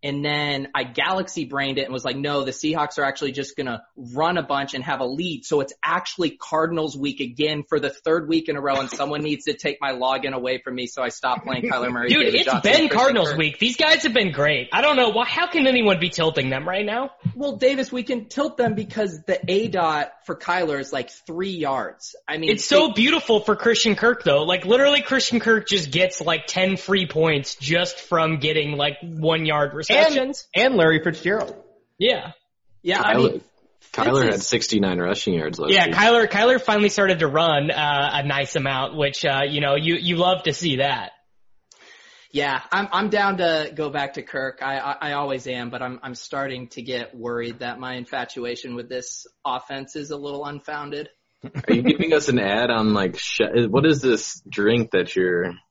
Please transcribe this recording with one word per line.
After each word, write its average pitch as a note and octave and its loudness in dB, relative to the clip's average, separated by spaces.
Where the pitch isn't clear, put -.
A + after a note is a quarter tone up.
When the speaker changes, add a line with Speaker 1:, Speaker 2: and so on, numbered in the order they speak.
Speaker 1:
And C#3+ -4
then D3 -2
I C3+ 0
galaxy D#3+ -2
brained C#3 -2
it C3+ -2
and B2+ -8
was B2+ -6
like, C3 -2
"No, C#3 -2
the C3 -6
Seahawks D3+ -2
are C#3+ 0
actually C3+ -2
just C3+ -8
gonna B2+ -6
run D3 -2
a D#3 -2
bunch C#3 -4
and C3 -8
have C#3 -4
a C3 -2
lead." D3 -6
So D3 2
it's - -6
actually E3 -2
Cardinals D#3+ -2
week C#3 -4
again C#3+ -2
for D3+ 0
the C#3+ -2
third D#3+ -2
week D#3+ 0
in D3 -2
a C#3 -6
row, C#3 0
and C3 -4
someone D3 -4
<laughs> D3+ -2
needs D3 -4
to D3 0
take C#3+ -4
my C3+ -2
login C3 -2
away B2+ -2
from B2+ -8
me, B2 -6
so C3 -8
I B2 -2
stop B2 -4
playing B2+ -4
Kyler B2 -2
Murray, B2 -2
Speaker 2:
Dude, D4 4
Speaker 1:
David - 2
Speaker 2:
it's - 2
Speaker 1:
Johnson, - 0
Speaker 2:
been G#3+ 4
Speaker 1:
Christian D4 2
Speaker 2:
Cardinals A#3+ 4
Speaker 1:
Kirk. D3 -2
Speaker 2:
week. D3+ -2
These A#3+ 0
guys D#4 4
have A#3 0
been G3+ 2
great. C#3 0
I G3+ 2
don't D4 4
know. B3 4
Why, A3+ 0
how F4 -2
can D#4 2
anyone A3+ 4
be F3 -2
tilting D#3 0
them C#3 -4
right G3 -2
now? B3 -4
Speaker 1:
Well, C4 -4
Davis, C4 2
we B3 -4
can A#3+ -4
tilt D4+ -4
them A#3 0
because G3 -4
the F#3 0
A G#3 2
dot D#3+ 0
for E3 -8
Kyler E3+ 0
is, C3+ -8
like, C3 -4
three F3+ -8
yards. C3+ -6
I D3+ -4
mean, D#3+ -2
Speaker 2:
It's G#3+ 0
so D4 6
Speaker 1:
they A3 -4
Speaker 2:
beautiful A#3 4
for G#3 2
Christian A3 2
Kirk, A#3+ 2
though. D3 4
Like, F3 0
literally, C#4 6
Christian B3 2
Kirk A3 4
just E3+ 0
gets, F3+ 2
like, D#3+ 0
ten F#3 0
free F#3+ 0
points D#3 0
just E3+ -2
from D#3+ 0
getting, D3 0
like, D3 -2
one D#3+ 0
yard D3 0
receptions. C4+ 2
Speaker 3:
And, A3 4
and C4 2
Larry D#3+ 6
Fitzgerald. F3+ -2
Speaker 2:
Yeah. G3 0
Speaker 1:
Yeah, F3+ 0
I G#3+ 4
Speaker 4:
Kyler, - 4
Speaker 1:
mean, - -6
Speaker 4:
Kyler C3 2
Speaker 1:
Fitz - 4
Speaker 4:
had G#2+ 4
Speaker 1:
is G2 -4
Speaker 4:
sixty-nine G2 2
rushing F#2 0
yards D#2 -2
last - 0
Speaker 2:
Yeah, F3+ 4
Speaker 4:
week. E3 -2
Speaker 2:
Kyler, A3 6
Kyler A#3+ 4
finally G#3 2
started F#3+ 2
to D#3+ 2
run, D#3 2
uh, C#3+ 0
a C#3+ 0
nice C#3 -2
amount, C3+ -2
which, C#3+ -2
uh, C#3 2
you D3 -2
know, C#3+ 2
you, D#3+ 2
you F3 -2
love F3+ 2
to D#3 0
see D3+ -2
that. C3+ -2
Speaker 1:
Yeah, C#3 -2
I'm, G3 0
I'm G3+ 0
down G3 2
to D#3+ 0
go D3 -4
back C#3 -4
to D3 -10
Kirk. C3 -6
I, C3+ -4
I, C#3 -6
I D3 -6
always C3+ -4
am, B2 -6
but B2+ -8
I'm, B2+ -8
I'm B2+ -12
starting C3 -8
to B2 -14
get A#2+ -8
worried A#2 -6
that A#2+ -8
my B2+ -10
infatuation B2 -8
with A#2+ -12
this - -10
offense C3+ -8
is D3 -10
a D3 -8
little C#3+ -10
unfounded. D3 -10
Speaker 4:
Are C3 -4
you B2 0
giving D#3+ 2
us D3 2
an B2 2
ad G#2+ 0
on, A2 2
like, F#2+ 0
sh-, - -4
what C3+ 4
is C#3+ 4
this B2 0
drink A2 2
that F2+ 0
you're F2+ 0